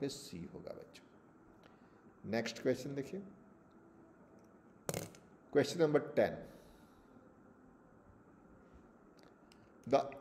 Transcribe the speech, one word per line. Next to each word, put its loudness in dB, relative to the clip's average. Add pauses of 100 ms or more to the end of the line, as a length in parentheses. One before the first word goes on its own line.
पे -2
सी -10 (160)
होगा -10
बच्चों। -18
Next -2
question 2
देखिए, -6 (2250)
Question 4
number 8 (160)
ten, 6 (3500)
the 6 (200)